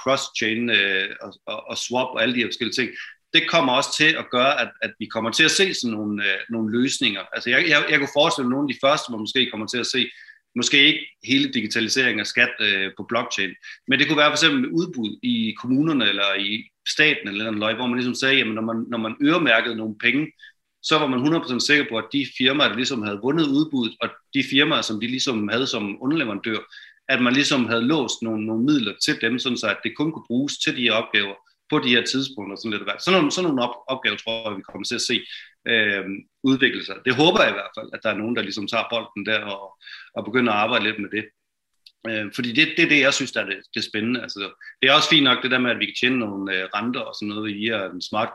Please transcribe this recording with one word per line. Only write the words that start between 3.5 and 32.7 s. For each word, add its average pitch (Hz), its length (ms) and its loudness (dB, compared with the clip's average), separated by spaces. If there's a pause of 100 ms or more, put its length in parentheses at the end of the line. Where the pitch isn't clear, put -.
også 135 240 2
til 156 140 4 (100)
at - 100 -6
gøre, 127 300 2
at, 110 80 -4 (120)
at 110 180 -6
vi 107 60 -6
kommer 113 260 -4
til 160 120 4
at 156 80 6
se 190 220 2
sådan 117 240 -4
nogle, 104 280 -4
øh, 95 120 0 (120)
nogle 113 320 0
løsninger. 117 400 0 (120)
Altså, 120 160 -6
jeg, 139 200 2
jeg, 151 200 4
jeg 151 100 4
kunne 139 200 -2
forestille 156 280 4
mig, 123 80 0
nogle 143 140 0
af 120 40 -4
de - 140 -10
første, 147 240 2
man 110 80 -8
måske 120 320 0
kommer 107 160 -8
til 123 100 -4
at 117 100 -4
se, 123 220 0 (460)
måske 123 220 2 (100)
ikke 156 120 2 (240)
hele 135 300 0
digitaliseringen 113 640 0
af 107 80 -4
skat, 120 320 2
øh, 98 380 0
på 101 120 -10
blockchain, 117 420 -2 (360)
men 131 120 4
det 143 80 4
kunne 156 100 2
være 147 140 8
for 143 80 -2
eksempel 147 320 2
udbud 135 520 -4
i 113 380 0
kommunerne 131 480 2
eller 101 300 0
i 104 240 -4 (240)
staten 147 400 2
eller 107 240 -4
noget, 107 240 0
hvor 123 120 -4
man 120 120 0
ligesom 123 160 -2
sagde, 135 220 2
jamen, 110 180 0
når 110 60 -4
man, 113 280 -4
når 120 80 -4
man 110 260 -4
øremærkede 120 520 4
nogle 110 220 -6
penge, 135 340 0 (520)
så 156 160 2
var 147 80 0
man 127 120 0
hundrede 156 220 2
procent 120 220 -4
sikker 143 260 4
på, 113 80 -4
at 107 160 -4
de 139 140 -2 (100)
firmaer, 135 320 4
der 101 60 -6
ligesom 123 260 -2
havde 101 220 -4
vundet 151 240 2
udbuddet, 139 540 0
og 110 80 -2 (240)
de 135 180 2
firmaer, 139 300 4
som 107 200 -4
de 117 60 -4
ligesom 123 400 -2
havde 123 200 0
som 107 340 -4
underleverandør, 113 560 -2 (520)
at 127 120 2
man 123 120 4
ligesom 139 320 2
havde 117 220 0
låst 139 340 0
nogle, 110 240 -2
nogle 110 200 0
midler 123 280 2 (120)
til - 160 0
dem, 117 180 0
sådan 123 180 -2
så 110 100 -4
at 98 160 -2
det 110 140 -6
kun 104 140 -2
kunne - 160 -12
bruges 135 300 -2
til 147 200 -2
de 127 40 -4
her 117 100 4
opgaver 107 420 0 (360)
på 151 100 2
de 127 100 -2
her 120 140 6
tidspunkter. 104 520 -4
Sådan 113 160 -8